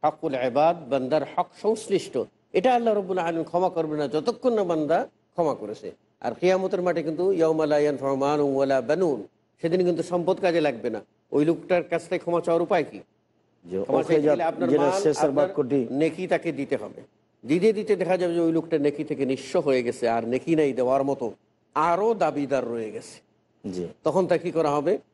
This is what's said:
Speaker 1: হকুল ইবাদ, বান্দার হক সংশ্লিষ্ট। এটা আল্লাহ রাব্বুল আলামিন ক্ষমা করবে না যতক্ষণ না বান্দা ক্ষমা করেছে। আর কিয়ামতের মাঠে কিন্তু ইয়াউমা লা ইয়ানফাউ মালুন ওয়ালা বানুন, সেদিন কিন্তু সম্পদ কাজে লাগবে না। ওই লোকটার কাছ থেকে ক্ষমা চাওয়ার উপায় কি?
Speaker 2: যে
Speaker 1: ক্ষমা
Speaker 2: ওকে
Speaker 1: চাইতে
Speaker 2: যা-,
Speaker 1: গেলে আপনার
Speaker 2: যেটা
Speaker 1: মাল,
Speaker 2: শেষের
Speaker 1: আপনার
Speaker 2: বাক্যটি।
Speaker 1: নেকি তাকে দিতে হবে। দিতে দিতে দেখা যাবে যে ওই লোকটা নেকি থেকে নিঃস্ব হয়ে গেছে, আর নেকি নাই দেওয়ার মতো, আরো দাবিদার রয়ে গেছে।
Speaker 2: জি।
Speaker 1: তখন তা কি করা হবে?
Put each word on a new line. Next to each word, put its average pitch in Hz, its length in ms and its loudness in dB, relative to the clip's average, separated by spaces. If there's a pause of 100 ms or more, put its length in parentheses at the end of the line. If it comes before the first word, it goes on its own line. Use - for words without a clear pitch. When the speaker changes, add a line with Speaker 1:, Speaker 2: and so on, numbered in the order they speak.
Speaker 1:
হকুল 156 320 -2
ইবাদ, 139 560 2
বান্দার 135 320 0 (140)
হক 175 100 0 (160)
সংশ্লিষ্ট। 208 560 -2 (340)
এটা 247 220 4
আল্লাহ 233 200 2
রাব্বুল 190 240 -2
আলামিন 165 260 -2
ক্ষমা 175 260 0
করবে 160 260 -2
না 147 120 -2
যতক্ষণ 175 440 0
না 214 120 2
বান্দা 170 440 0 (240)
ক্ষমা 156 220 0
করেছে। 104 380 -10 (280)
আর 120 120 -4
কিয়ামতের 185 500 0
মাঠে 170 200 0
কিন্তু 165 300 0
ইয়াউমা 160 340 2
লা 147 120 2
ইয়ানফাউ 139 380 0
মালুন 143 400 2
ওয়ালা 135 240 2
বানুন, 143 420 0 (380)
সেদিন 175 260 2
কিন্তু 165 160 0
সম্পদ 175 380 -2
কাজে 170 200 2
লাগবে 123 300 -2
না। 107 100 -6 (320)
ওই 147 120 4
লোকটার 165 380 0
কাছ 165 200 -4
থেকে 180 160 -4
ক্ষমা 170 220 -2
চাওয়ার 170 220 0
উপায় 165 220 2
কি? 101 160 -12 (720)
Speaker 2:
যে 95 120 -2
Speaker 1:
ক্ষমা - 160 0
Speaker 2:
ওকে 147 100 -2
Speaker 1:
চাইতে 156 140 4
Speaker 2:
যা-, 151 80 4
Speaker 1:
গেলে 147 120 2
আপনার 165 260 0
Speaker 2:
যেটা 147 140 4
Speaker 1:
মাল, 147 200 2
Speaker 2:
শেষের 156 260 2
Speaker 1:
আপনার 139 200 2
Speaker 2:
বাক্যটি। 135 420 0
Speaker 1:
নেকি 160 360 -2
তাকে 170 260 -2
দিতে 135 240 -4
হবে। 80 260 -10 (440)
দিতে 175 260 4
দিতে 202 240 0
দেখা 180 200 0
যাবে 175 180 -2
যে 175 60 0
ওই 165 120 2
লোকটা 160 260 0
নেকি 143 260 0
থেকে 135 220 -2
নিঃস্ব 135 340 -2
হয়ে 135 220 2
গেছে, 117 260 -2
আর 113 200 0
নেকি 131 280 0
নাই 147 160 2
দেওয়ার 127 320 0
মতো, 127 280 -4 (420)
আরো 175 400 2
দাবিদার 139 540 -2
রয়ে 113 220 -6
গেছে। - 300 -16 (500)
Speaker 2:
জি। 90 160 -6 (180)
Speaker 1:
তখন 160 220 2
তা 165 120 2
কি 175 120 -4
করা 156 200 0
হবে? 147 280 0 (160)